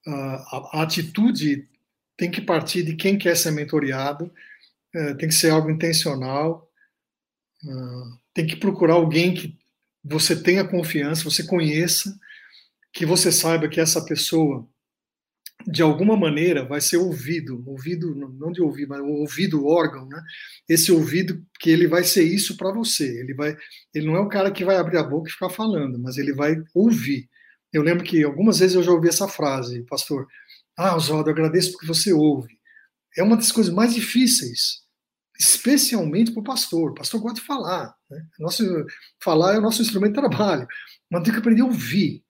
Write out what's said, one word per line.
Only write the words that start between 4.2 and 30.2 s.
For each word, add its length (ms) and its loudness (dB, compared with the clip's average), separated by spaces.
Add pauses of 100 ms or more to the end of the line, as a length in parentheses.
eh, 200 -4
tem 160 -4
que 60 0
ser 160 4
algo 180 2
intencional, 1000 -2 (960)
ah, 520 -12 (160)
tem 120 -2
que 120 -4
procurar 380 2
alguém 380 4
que 240 -10 (460)
você 320 0
tenha 320 2
confiança, 560 -2
você 200 -2
conheça, 760 0 (760)
que 140 -4
você 260 2
saiba 360 2
que 120 -2
essa 240 0
pessoa, 640 -2 (1000)
de 140 -2
alguma 360 4
maneira, 480 0
vai 160 -4
ser 160 0
ouvido, 680 -4
ouvido, 480 -8
não, 140 -10
não 220 -10
de 100 -4
ouvir, 260 -2
mas 140 -10
o 60 -6
ouvido, 540 -2
o 60 0
órgão, 400 2
né? 120 -16 (480)
Esse 240 4
ouvido 540 2 (140)
que 100 2
ele 180 6
vai 160 2
ser 200 4
isso 340 0
pra 140 -2
você, 480 -4
ele 160 -8
vai, 200 -4 (380)
ele 140 -4
não 80 0
é 40 2
o 100 0
cara 200 0
que 160 -4
vai 120 4
abrir 200 0
a 60 2
boca 260 -4
e 20 -12
ficar 180 -6
falando, 500 -4
mas 180 -8
ele 160 -2
vai 220 0 (180)
ouvir. 560 2 (420)
Eu 120 2
lembro 200 2
que 200 2
algumas 340 2
vezes 180 4
eu 60 6
já 100 4
ouvi 180 4
essa 180 0
frase, 560 -4
pastor, 420 -6 (500)